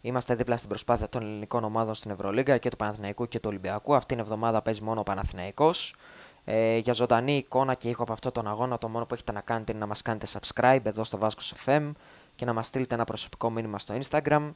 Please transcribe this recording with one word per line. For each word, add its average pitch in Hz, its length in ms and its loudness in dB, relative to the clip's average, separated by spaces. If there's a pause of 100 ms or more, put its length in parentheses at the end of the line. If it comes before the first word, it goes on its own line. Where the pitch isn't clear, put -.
Είμαστε 123 340 0
δίπλα 117 220 2
στην 113 120 -6
προσπάθεια 107 400 0
των 120 140 -4
ελληνικών 107 420 -4
ομάδων 110 300 0
στην 107 160 -8
Ευρωλίγκα 107 480 2
και 123 100 0
του - 80 -4
Παναθηναϊκού 104 520 -4
και 113 120 -4
του 110 80 -4
Ολυμπιακού. 101 460 0
Αυτήν 127 220 2
την 113 80 -2
εβδομάδα 110 380 2
παίζει 107 200 -2
μόνο 110 180 -2
ο - 20 -2
Παναθηναϊκός. 98 920 0 (500)
Ε, 113 320 4
για 117 160 2
ζωντανή 123 440 4
εικόνα 131 380 2
και 117 140 -4
ήχο 117 140 -2
από 113 100 -2
αυτόν 120 200 -4
τον 113 160 -2
αγώνα, 117 300 -2
το 113 100 -6
μόνο 117 180 -4
που - 80 -4
έχετε - 180 -8
να 104 80 -4
κάνετε 113 320 -2
είναι 107 80 -4
να 104 60 -2
μας 107 160 -6
κάνετε 107 300 -2
subscribe 127 500 4
εδώ 107 220 -2
στο 104 140 -6
Βάσκος - 360 -2 (100)
F 135 140 6
M 147 140 -2 (420)
και - 100 -6
να 120 80 0
μας 113 140 -2
στείλετε 131 280 -2
ένα 117 100 2
προσωπικό - 460 -4
μήνυμα 113 280 -4
στο 107 220 -6
Instagram. 147 560 2